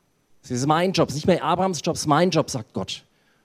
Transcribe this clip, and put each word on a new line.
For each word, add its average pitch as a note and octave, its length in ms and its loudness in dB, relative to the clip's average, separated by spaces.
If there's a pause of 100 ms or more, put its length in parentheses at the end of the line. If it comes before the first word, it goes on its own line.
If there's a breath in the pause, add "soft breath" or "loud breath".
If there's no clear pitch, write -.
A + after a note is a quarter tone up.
(440)
Das - 80 -14
ist B2+ 160 -2
mein F3 240 2
Job, D#3+ 180 2
es B2 60 -6
ist D3+ 100 -6
nicht - 0 -
mehr D#3 180 2
Abrams F3+ 400 0
Job, E3+ 120 -2
es - 60 -6
ist D#3 60 -4
mein D#3 220 4
Job, D#3+ 220 0
sagt A2 240 -10
Gott. - 280 -8 (420)